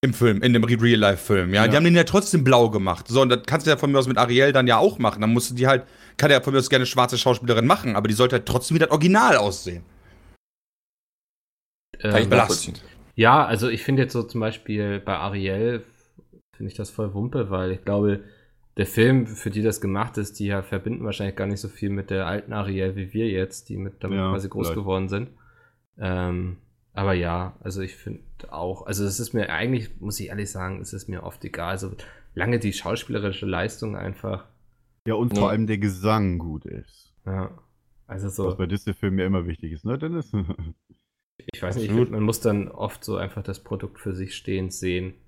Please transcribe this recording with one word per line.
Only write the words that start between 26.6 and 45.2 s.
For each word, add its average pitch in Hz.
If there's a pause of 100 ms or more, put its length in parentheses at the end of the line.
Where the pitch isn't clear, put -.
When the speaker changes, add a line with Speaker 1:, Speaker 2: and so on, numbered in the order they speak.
Speaker 3:
aber 98
ja, 87
also 98
ich 92
finde - (280)
auch, 90
also 101
es 98
ist 117
mir 107
eigentlich, 110
muss 101
ich 90
ehrlich 101
sagen, 95
es 92
ist -
mir 92
oft -
egal, 90
so 95 (420)
lange 113
die 104
schauspielerische 104
Leistung 98
einfach 98 (600)
Speaker 2:
Ja, 113
und 117
Speaker 4:
Ja. 104
Speaker 2:
vor 101
allem 110
der 107
Gesang 98
gut 78
ist. - (120)
Speaker 3:
Ja, 95 (560)
also 98
so. 95
Speaker 2:
Was 92
bei 95
Disney-Filmen 98
ja 92
immer 92
wichtig 80
ist, 78
ne, 120
Dennis? 160
<laughs> 104 (1120)
Speaker 3:
Ich -
weiß 98
nicht, 117
ich 104
Speaker 1:
Absolut. 123
Speaker 3:
find, 113
man 107
muss 110
dann 104
oft -
so 104
einfach 98
das -
Produkt -
für 101
sich 95
stehend 95
sehen. 92 (140)